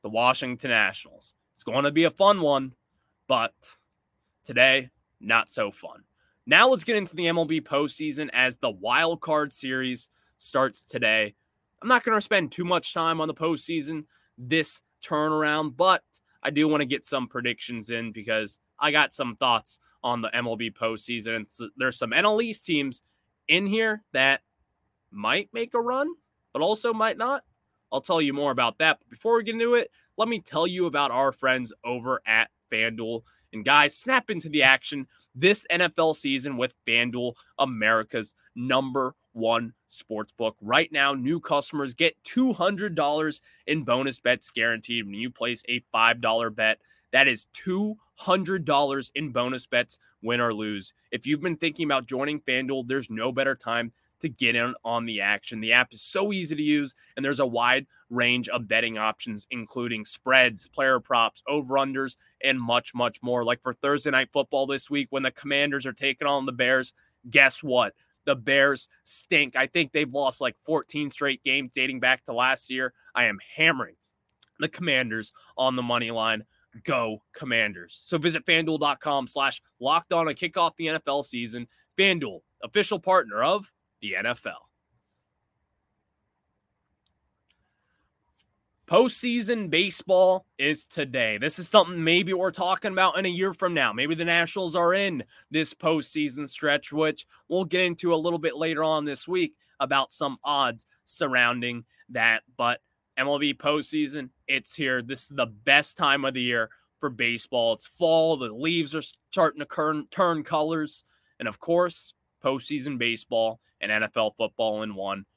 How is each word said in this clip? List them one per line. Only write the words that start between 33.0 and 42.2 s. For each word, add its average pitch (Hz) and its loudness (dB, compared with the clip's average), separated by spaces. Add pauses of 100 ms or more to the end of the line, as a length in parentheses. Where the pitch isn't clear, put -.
And 107 -10
guys, 147 6
snap 254 -2
into 165 -6
the 147 2
action 131 4 (260)
this 185 2
N 170 0
F 170 0
L 160 4
season 135 -4
with 123 -2 (100)
FanDuel, 120 0 (220)
America's 113 0 (200)
number 131 -2 (160)
one 117 -2 (140)
sports - -10
book. 110 -4
Right 120 2
now, 139 0
new 139 -2
customers 143 -2
get 160 0